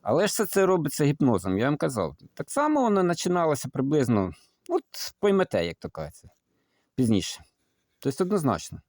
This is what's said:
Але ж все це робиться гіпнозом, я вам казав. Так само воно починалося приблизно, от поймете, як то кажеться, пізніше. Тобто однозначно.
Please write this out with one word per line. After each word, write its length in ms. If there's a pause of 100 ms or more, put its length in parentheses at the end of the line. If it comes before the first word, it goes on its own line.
Але 240
ж 0
все 200
це 200
робиться 380
гіпнозом, 540
я 60
вам 120
казав. 400 (180)
Так 160
само 300
воно 280
починалося 600
приблизно, 640 (360)
от 500
поймете, 480
як 120
то 120
кажеться, 400 (640)
пізніше. 500 (540)
Тобто 260
однозначно. 640